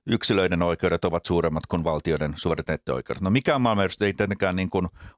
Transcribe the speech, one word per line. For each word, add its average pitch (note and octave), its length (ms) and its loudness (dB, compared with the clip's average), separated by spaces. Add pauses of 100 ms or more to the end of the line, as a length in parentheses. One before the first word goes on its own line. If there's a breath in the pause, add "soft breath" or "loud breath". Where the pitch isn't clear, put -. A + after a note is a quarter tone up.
yksilöiden F#2 560 2
oikeudet E2+ 420 0
ovat E2+ 200 -2
suuremmat E2 420 0
kuin E2+ 180 -2
valtioiden D2+ 520 0
suvereniteettioikeudet. - 840 -4
No, F#2+ 80 0
mikään C3+ 300 2
maailmanjärjestys G#2 460 2
ei G2 60 2
tietenkään G2 440 -2
niin F#2 140 -2
kuin F2+ 180 0 (300 loud breath)